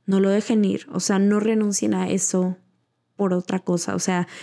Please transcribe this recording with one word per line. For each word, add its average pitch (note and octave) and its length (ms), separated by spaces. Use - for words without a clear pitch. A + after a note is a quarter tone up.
no G3 140
lo G3 100
dejen G#3+ 340
ir. G3 280
O F#3 80
sea, F#3+ 180
no G3+ 220
renuncien G#3+ 540
a F#3 140
eso F#3 480
por F#3+ 180
otra F3+ 240
cosa. F3+ 360
O F#3 40
sea, F3 300